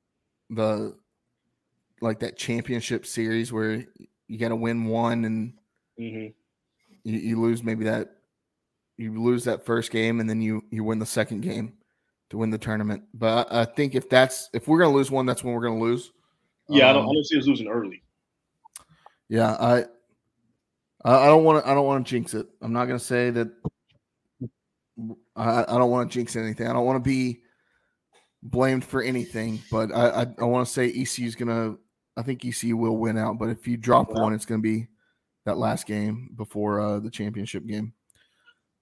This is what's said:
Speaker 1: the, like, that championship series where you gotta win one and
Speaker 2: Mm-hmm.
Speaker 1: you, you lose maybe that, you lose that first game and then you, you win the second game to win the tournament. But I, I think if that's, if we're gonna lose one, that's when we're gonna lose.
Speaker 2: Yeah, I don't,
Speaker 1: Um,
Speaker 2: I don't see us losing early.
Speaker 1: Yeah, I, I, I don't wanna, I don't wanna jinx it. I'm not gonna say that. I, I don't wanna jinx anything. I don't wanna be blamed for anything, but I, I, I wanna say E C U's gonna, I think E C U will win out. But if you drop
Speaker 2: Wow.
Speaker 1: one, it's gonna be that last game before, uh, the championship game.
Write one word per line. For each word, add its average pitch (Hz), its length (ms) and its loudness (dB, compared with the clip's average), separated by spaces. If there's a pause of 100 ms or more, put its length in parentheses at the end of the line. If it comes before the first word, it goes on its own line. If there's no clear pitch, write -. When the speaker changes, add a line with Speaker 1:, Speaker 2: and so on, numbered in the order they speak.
(500)
Speaker 1:
the, 107 460 -2 (1040)
like, 110 200 -4
that - 180 -8
championship 117 680 -4
series 113 460 -2
where 110 320 -2 (440)
you 113 100 -10
gotta 113 180 -2
win 113 300 -2
one 117 400 0
and 110 280 -4 (460)
Speaker 2:
Mm-hmm. 110 280 -10 (760)
Speaker 1:
you, 110 160 -4
you 113 220 -2
lose 117 220 0
maybe 110 220 -4
that, 110 320 -4 (800)
you 110 220 -8
lose 120 260 2
that 117 200 -2
first 117 240 0
game 113 300 0
and 110 100 -2
then 113 120 -2
you, 110 280 -2
you 110 140 -4
win 110 160 -2
the 107 80 -4
second 107 340 -2
game 104 320 -6 (560)
to - 80 -10
win 110 140 0
the 110 80 -2
tournament. 107 420 -4 (140)
But 113 360 0
I, 117 100 2
I 117 40 2
think 135 300 -2
if 127 120 -2
that's, 131 460 4
if 117 140 -6
we're 156 100 6
gonna 165 160 8
lose 135 160 4
one, 131 160 0
that's 123 180 -2
when 123 120 -2
we're 117 80 -2
gonna 113 160 -2
lose. 117 320 0 (580)
Speaker 2:
Yeah, 135 220 8
I - 20 6
don't, 135 120 4
Speaker 1:
Um, 123 40 -2
Speaker 2:
I 143 40 0
don't 147 120 2
see 151 140 0
us 131 80 0
losing 120 200 2
early. 104 360 -6 (1200)
Speaker 1:
Yeah, 110 320 0
I, 120 260 4 (1160)
I, 127 200 8
I - 20 6
don't 156 180 10
wanna, 156 220 6
I 135 80 2
don't 139 140 4
wanna 135 160 2
jinx 120 320 -4
it. 107 100 -6 (160)
I'm 113 120 -6
not 120 120 0
gonna 127 140 -4
say 123 320 0
that. 117 200 -2 (1800)
I, 113 280 0
I 120 160 -2
don't 123 100 4
wanna 120 220 0
jinx 120 240 -6
anything. 113 320 -4
I 120 60 -2
don't 123 120 0
wanna 131 140 2
be 127 420 -2 (1000)
blamed 127 420 0
for 131 160 -4
anything, 113 600 -4 (100)
but 110 200 -2
I, 120 180 4
I, 123 180 0 (140)
I - 20 0
wanna 123 240 2
say 127 200 0
E 127 180 -4
C 123 180 -6
U's 117 100 -6
gonna, 117 420 -4 (400)
I 117 60 -6
think 123 240 -6
E 120 60 -6
C 117 160 -6
U 117 100 2
will 113 200 0
win 113 200 -2
out. 110 220 -2
But 110 100 -2
if 113 180 -8
you 120 100 -2
drop 113 340 4
Speaker 2:
Wow. 110 140 0
Speaker 1:
one, 107 80 0
it's 107 120 -6
gonna 110 160 -2
be 110 280 -2 (560)
that 101 120 -2
last 107 300 -4
game 107 480 -6
before, 104 460 -4
uh, 104 180 -2
the 110 100 -8
championship 104 560 -8
game. 107 280 -8 (880)